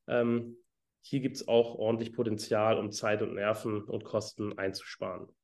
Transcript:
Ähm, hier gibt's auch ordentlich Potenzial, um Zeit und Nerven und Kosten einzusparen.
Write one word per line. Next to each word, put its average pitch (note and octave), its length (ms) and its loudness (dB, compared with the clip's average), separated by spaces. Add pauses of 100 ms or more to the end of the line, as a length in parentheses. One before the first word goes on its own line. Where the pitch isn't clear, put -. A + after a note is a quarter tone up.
Ähm, A#2 500 2 (440)
hier - 180 -4
gibt's B2+ 300 -4
auch A#2 260 6
ordentlich A2+ 380 0
Potenzial, A2 640 2
um G#2 140 -2
Zeit G#2+ 300 0
und G#2 120 -2
Nerven G#2+ 480 0
und - 220 -6
Kosten G#2 520 -4
einzusparen. G2 720 -6 (180)